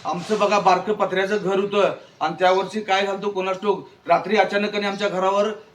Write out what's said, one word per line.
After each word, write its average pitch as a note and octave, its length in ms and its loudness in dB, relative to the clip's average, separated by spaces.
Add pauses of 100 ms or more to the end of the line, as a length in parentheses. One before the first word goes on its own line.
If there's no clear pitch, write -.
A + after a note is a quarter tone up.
आमचं F3 340 -2
बघा G3+ 200 2
बारकं F#3 340 2
पत्र्याचं G3 500 0
घर F#3+ 160 0
होतं G3 360 0 (260)
आणि E3+ 180 -2
त्या F3+ 120 6
वर्षी F#3+ 300 0
काय G3 260 0
झालं G3 220 -4
कोणास F#3+ 280 -4
ठाऊक, F#3+ 320 -2 (180)
रात्री F3 300 2
अचानकपणे G3+ 500 0
आमच्या G3+ 220 -2
घरावर F#3+ 360 2 (300)